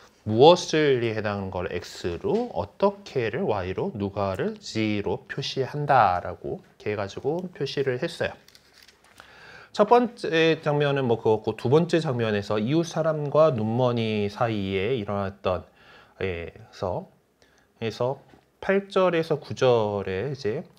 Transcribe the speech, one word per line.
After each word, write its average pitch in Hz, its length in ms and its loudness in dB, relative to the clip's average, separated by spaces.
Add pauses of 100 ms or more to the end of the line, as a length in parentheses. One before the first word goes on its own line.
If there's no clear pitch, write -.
(240)
무엇을 143 800 4
해당하는 104 480 -4
걸 90 200 -4
X로, 95 840 -4
어떻게를 139 880 -4
Y로, 101 520 -2
누가를 101 640 -4
Z로 104 680 -4
표시한다라고 117 1400 0
이렇게 - 280 -8
해가지고 131 640 -6
표시를 135 480 -4
했어요. - 280 -4 (1400)
첫 208 160 4
번째 165 720 4
장면은 143 440 2
뭐 117 160 2
그렇고, 110 360 2
두 - 120 -2
번째 165 300 4
장면에서 110 600 -2
이웃 147 260 0
사람과 156 640 2
눈머니 113 800 0
사이에 101 680 -2
일어났던, 98 680 -4 (560)
예, 85 320 -6 (160)
그래서, 110 400 -6 (680)
그래서 120 420 -4 (400)
팔 196 260 0
절에서 170 520 0
구 - 160 -12
절에 107 760 2
이제 131 320 -4 (160)